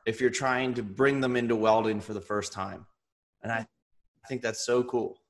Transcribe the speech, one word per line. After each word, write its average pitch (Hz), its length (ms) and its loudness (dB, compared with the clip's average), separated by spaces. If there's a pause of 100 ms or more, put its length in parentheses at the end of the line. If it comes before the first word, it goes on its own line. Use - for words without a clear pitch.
if 113 140 -2
you're 127 120 4
trying 127 420 0
to 117 100 -4
bring 135 380 2
them 127 140 0
into 117 200 2
welding 110 460 4
for 107 120 -10
the 101 80 -8
first 104 300 -4
time. 98 360 -10 (560)
And 110 80 -6
I, 113 80 -4
I - 680 -20
think 127 140 -6
that's 113 240 -4
so 123 180 4
cool. 120 360 -4 (100)